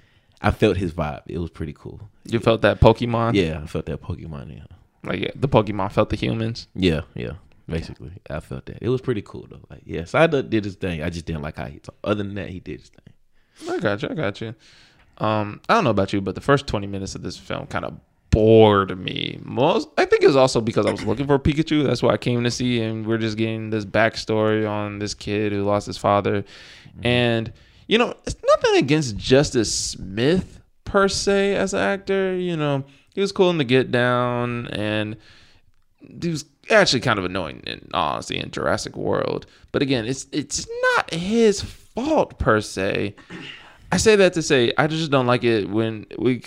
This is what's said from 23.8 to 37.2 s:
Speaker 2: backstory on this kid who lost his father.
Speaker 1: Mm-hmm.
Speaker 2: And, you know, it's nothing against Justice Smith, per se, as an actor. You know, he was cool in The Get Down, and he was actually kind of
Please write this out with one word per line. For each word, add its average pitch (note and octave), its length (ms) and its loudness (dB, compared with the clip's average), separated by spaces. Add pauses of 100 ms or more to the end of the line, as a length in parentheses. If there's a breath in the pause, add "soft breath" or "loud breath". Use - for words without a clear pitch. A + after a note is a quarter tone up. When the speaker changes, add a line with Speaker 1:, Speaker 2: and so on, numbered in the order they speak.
Speaker 2:
backstory G#2+ 840 0
on G#2 320 -4
this G#2 140 -6
kid G#2 400 -2
who G2+ 120 -2
lost G2+ 220 0
his A2 120 -10
father. G2+ 420 2
Speaker 1:
Mm-hmm. - 680 -12
Speaker 2:
And, A#2+ 460 0 (340 soft breath)
you G#3 120 2
know, A3 160 -2 (120)
it's - 100 -6 (120)
nothing B4+ 300 4
against C3+ 400 0
Justice B2+ 560 2
Smith, A#2 880 -2 (240)
per G3 200 2
se, G3 480 0
as F#3+ 200 -2
an F#3+ 60 0
actor. G3 540 -2
You F3+ 220 -2
know, C#3+ 280 0 (280 soft breath)
he - 80 -4
was G3 100 0
cool F#3 200 4
in E3+ 80 2
The D3 60 2
Get B2 280 4
Down, B2 760 0
and G#2+ 480 -4 (1080 soft breath)
he E3+ 80 -2
was D3+ 160 -6 (240)
actually G3 300 4
kind A2 180 0
of F#2 80 -2